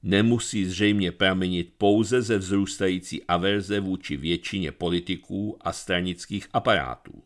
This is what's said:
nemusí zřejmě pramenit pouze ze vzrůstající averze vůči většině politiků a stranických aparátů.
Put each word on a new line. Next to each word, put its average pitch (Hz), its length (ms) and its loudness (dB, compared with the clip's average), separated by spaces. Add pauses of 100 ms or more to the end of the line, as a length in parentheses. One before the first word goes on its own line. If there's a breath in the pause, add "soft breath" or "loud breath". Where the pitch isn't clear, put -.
nemusí 110 600 2
zřejmě 95 480 2
pramenit 92 640 0
pouze 107 440 4
ze 107 160 0
vzrůstající 95 920 -2
averze 98 520 0
vůči 92 360 -4
většině 82 560 -4
politiků 90 880 -4
a 85 120 -4
stranických 90 800 -4
aparátů. 76 720 -2